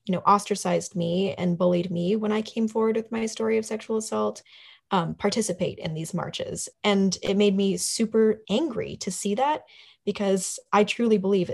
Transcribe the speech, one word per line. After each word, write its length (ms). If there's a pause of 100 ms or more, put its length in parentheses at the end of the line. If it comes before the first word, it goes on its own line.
you 80
know, 60
ostracized 760
me 380
and 240
bullied 340
me 240
when 160
I 120
came 260
forward 260
with 160
my 140
story 320
of 80
sexual 320
assault, 440 (500)
um, 240
participate 640
in 140
these 200
marches. 560 (160)
And 380
it 120
made 220
me 180
super 760
angry 480
to 140
see 240
that, 300 (400)
because 540 (120)
I 140
truly 320
believe 360